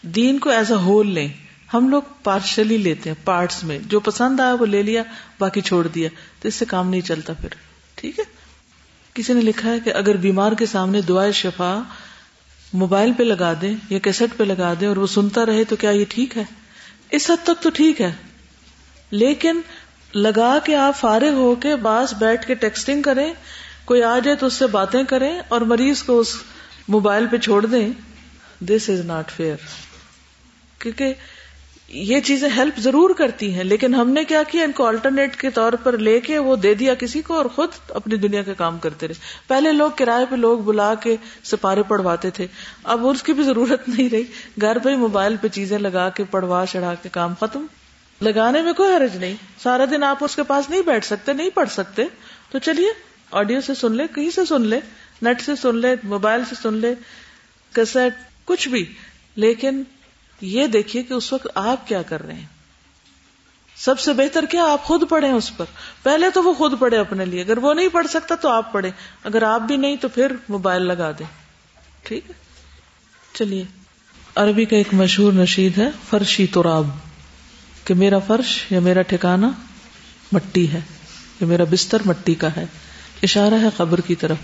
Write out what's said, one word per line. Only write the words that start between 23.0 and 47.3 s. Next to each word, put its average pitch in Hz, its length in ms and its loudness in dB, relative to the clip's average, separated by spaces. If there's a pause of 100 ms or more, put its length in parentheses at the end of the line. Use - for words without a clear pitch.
کریں، 285 320 0 (520)
کوئی 247 180 4
آ 233 160 2
جائے 277 180 2
تو 262 80 -2
اس 247 80 0
سے 262 140 0
باتیں 208 360 0
کریں 269 440 -2
اور 233 140 0
مریض 240 420 2
کو 240 160 2
اس 226 160 0 (520)
موبائل 208 440 2
پہ 233 60 2
چھوڑ 214 280 2
دیں، 226 240 0 (840)
this 214 240 0
is 175 100 -4
not 160 180 -6 (180)
fair۔ 156 140 -4 (1200)
کیونکہ 262 340 -4 (720)
یہ 196 320 -2
چیزیں 277 380 0
ہیلپ 269 220 0
ضرور 285 300 4
کرتی 226 440 -2
ہیں، 180 100 -4
لیکن 220 320 2
ہم 240 140 2
نے 302 140 2
کیا 302 200 2
کیا، 320 200 0
ان 294 80 0
کو 254 160 0
آلٹرنیٹ 269 480 0
کے 262 140 -4
طور 233 240 2
پر 240 240 0
لے 220 220 4
کے 302 180 -2
وہ 262 180 2
دے 202 180 4
دیا 247 220 2
کسی 254 260 -6
کو 330 160 -4
اور 285 80 0
خود 311 240 -2 (200)
اپنی 214 280 -4
دنیا 202 240 0
کا 196 120 -8
کام 170 260 -4
کرتے 160 280 -6
رہے۔ 160 60 -10 (340)
پہلے 277 240 2
لوگ 302 240 2
کرائے 247 340 2
پہ 262 60 -4
لوگ 233 240 4
بلا 214 360 2
کے 226 200 0 (280)
سپارے 196 400 0
پڑھواتے 190 460 -2
تھے، 180 180 -8 (360)
اب 233 240 0
اس 269 160 0
کی 311 100 0
بھی 285 100 0
ضرورت 247 460 0
نہیں 240 200 0
رہی، 233 140 0 (380)
گھر 220 180 2
پہ 240 100 0
ہی 277 60 2
موبائل 214 460 0
پہ 220 60 -2
چیزیں 202 320 -4
لگا 185 300 -2
کے 196 140 -6
پڑھوا 185 460 -2
چڑھا 180 260 -4
کے 180 160 -18
کام 175 280 -4